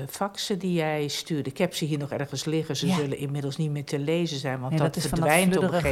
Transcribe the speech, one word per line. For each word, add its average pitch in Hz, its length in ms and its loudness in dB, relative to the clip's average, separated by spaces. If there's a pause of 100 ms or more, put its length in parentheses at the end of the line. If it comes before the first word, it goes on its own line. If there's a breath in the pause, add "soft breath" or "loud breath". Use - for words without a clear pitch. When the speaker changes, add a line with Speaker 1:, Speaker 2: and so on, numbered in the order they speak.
Speaker 1:
faxen 202 500 -4
die 185 140 0
jij 156 340 0
stuurde. 143 420 -4
Ik - 80 -8
heb 180 160 2
ze - 120 -4
hier 151 120 0
nog 143 140 -4
ergens 139 340 -4
liggen. 156 300 -2
Ze - 120 -2
Speaker 2:
Ja. 185 80 4
Speaker 1:
zullen 143 220 0
inmiddels 139 400 -4
niet 156 140 0
meer 143 140 -4
te 147 140 -2
lezen 160 380 0
zijn, 131 220 -2
want 127 120 -4
Speaker 2:
Nee, 156 100 2
Speaker 1:
dat 151 120 4
Speaker 2:
dat 165 100 -2
is 143 60 -2
van 165 100 0
dat 165 100 4
Speaker 1:
verdwijnt 180 280 6
op 160 60 4
een 185 60 4
Speaker 2:
fludderige 165 220 2